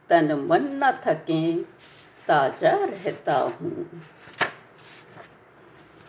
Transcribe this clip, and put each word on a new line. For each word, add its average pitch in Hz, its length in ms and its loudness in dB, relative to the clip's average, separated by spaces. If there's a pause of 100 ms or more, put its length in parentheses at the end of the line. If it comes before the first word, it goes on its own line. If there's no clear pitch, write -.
तन 156 240 4
मन 147 280 2
न 277 300 0
थके, 165 720 -2 (640)
ताजा 147 440 2
रहता 202 640 -2
हूँ। - 640 -4 (2000)